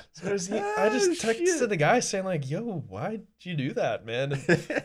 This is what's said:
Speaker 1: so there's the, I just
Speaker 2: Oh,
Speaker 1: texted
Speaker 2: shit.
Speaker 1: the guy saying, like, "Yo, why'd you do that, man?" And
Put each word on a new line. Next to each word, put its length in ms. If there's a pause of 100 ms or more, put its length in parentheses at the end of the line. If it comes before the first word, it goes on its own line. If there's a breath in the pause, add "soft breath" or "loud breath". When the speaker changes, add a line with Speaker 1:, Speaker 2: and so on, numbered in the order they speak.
(140 loud breath)
Speaker 1:
so 140
there's 200
the, 120
I 300
just 340
Speaker 2:
Oh, 100
Speaker 1:
texted 260
Speaker 2:
shit. 100
Speaker 1:
the 80
guy 220
saying, 260
like, 240
"Yo, 140 (240)
why'd 360 (180)
you 140
do 180
that, 320
man?" 280
And 520